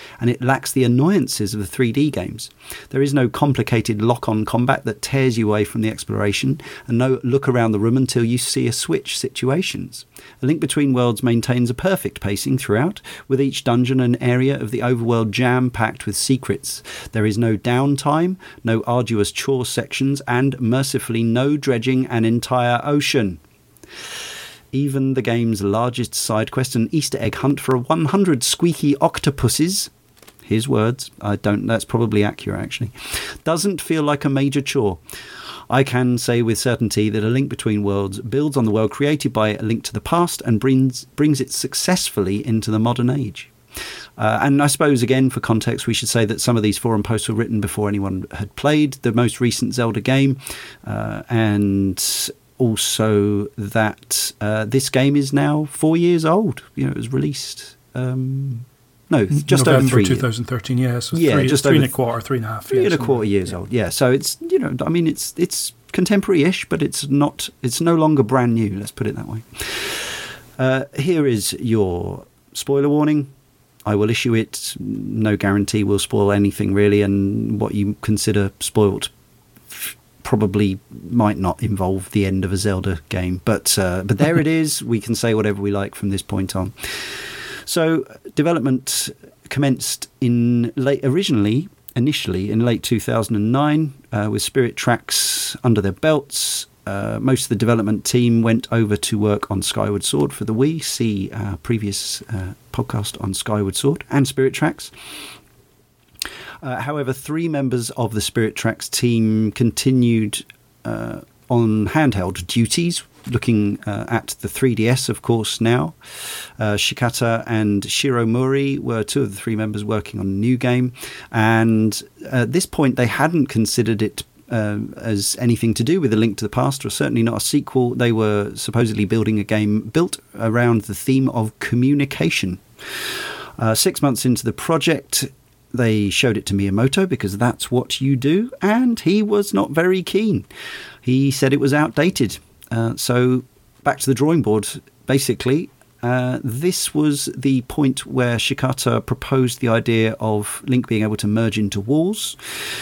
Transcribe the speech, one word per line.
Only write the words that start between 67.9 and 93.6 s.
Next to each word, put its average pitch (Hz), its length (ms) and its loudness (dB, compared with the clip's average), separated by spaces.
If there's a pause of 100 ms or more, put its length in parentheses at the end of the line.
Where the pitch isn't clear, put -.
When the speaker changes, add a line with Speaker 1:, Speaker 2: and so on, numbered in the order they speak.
Speaker 1:
longer 156 280 4
brand 120 320 2
new, 101 240 0
let's 101 120 -10
put - 140 -6
it 107 120 -4
that 110 100 -10
way. 110 160 -10 (1120)
Uh, 131 280 2 (120)
here 151 300 2
is 110 320 2
your 92 680 0 (280)
spoiler 139 340 0
warning. 151 420 2 (580)
I 104 60 2
will 107 160 4
issue 117 240 0
it. - 460 -2
No 104 580 -2
guarantee 101 460 2
we'll 101 160 2
spoil 101 320 2
anything, 101 420 2
really, 104 300 4
and 101 580 0
what 110 140 -2
you 101 260 0
consider 101 580 0
spoilt 104 500 0 (1120)
probably 104 560 0 (320)
might 107 260 2
not 90 240 -2
involve 95 480 -2
the 101 160 0
end 95 180 0
of 92 80 -2
a 98 60 0
Zelda 92 420 -2 (100)
game, 92 360 -4
but, - 320 0
uh, 92 260 0
but 101 140 0
there 160 220 4
it 147 80 2
Speaker 2:
<laughs> 160 160 2
Speaker 1:
is. 151 180 -4
We 117 180 -2
can 113 140 -4
say 113 220 0
whatever 104 260 0
we 101 80 -2
like 101 240 -2
from 101 160 -4
this 98 140 -2
point 95 320 -4
on. 92 180 -4 (920)
So, 160 400 0 (300)
development 139 720 0 (400)
commenced - 580 -2 (140)
in 120 540 2
late, 135 280 0
originally, 135 640 2 (260)
initially 104 560 -2
in 110 140 0
late 117 180 0
two 113 160 0
thousand 113 360 0
and 107 160 0
nine, 147 420 0 (180)